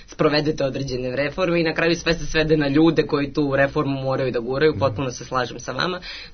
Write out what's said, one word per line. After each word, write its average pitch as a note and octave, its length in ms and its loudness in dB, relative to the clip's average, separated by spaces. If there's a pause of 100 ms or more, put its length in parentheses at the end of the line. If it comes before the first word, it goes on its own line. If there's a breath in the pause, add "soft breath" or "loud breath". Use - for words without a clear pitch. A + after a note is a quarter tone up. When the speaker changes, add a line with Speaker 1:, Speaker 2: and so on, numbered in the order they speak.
Speaker 1:
sprovedete D3+ 580 0
određene B2+ 500 -4
reforme E3+ 440 0
i E3 40 2
na D#3+ 100 0
kraju E3 220 2
sve E3 180 -2
se D#3 120 -4
svede D#3 320 2
na C#3+ 100 2
ljude D#3 360 4
koji C#3+ 300 -2
tu C#3+ 220 0
reformu C#3 460 0
moraju C3 300 0
da A#2+ 80 -2
guraju, C3+ 320 2
Speaker 2:
Mhm. G2+ 80 -4
Speaker 1:
potpuno C3+ 320 -2
se B2 140 -12
slažem B2 340 -4
sa B2+ 120 -10
vama. D#3+ 280 -2 (340 loud breath)